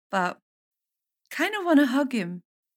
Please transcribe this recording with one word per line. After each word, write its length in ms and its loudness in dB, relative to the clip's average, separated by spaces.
but 280 -2
kinda 320 -4
wanna 240 6
hug 260 0
him. 300 -6